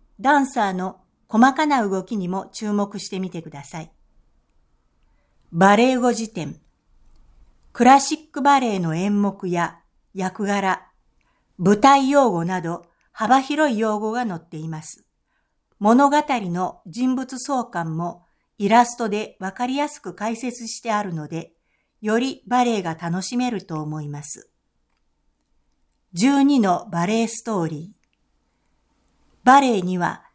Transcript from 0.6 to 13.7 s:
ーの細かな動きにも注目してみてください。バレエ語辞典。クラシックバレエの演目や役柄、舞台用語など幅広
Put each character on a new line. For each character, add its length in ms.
ー 40
の 280
細 260
か 120
な 200
動 180
き 120
に 120
も 240
注 200
目 260
し 100
て 120
み 100
て 120
く 80
だ 140
さ 160
い。 120
バ 260
レ 140
エ 60
語 160
辞 180
典。 300
ク 120
ラ 160
シ 160
ッ 20
ク 120
バ 180
レ 140
エ 40
の 160
演 280
目 260
や 320
役 300
柄、 420
舞 220
台 300
用 200
語 140
な 160
ど 260
幅 280
広 340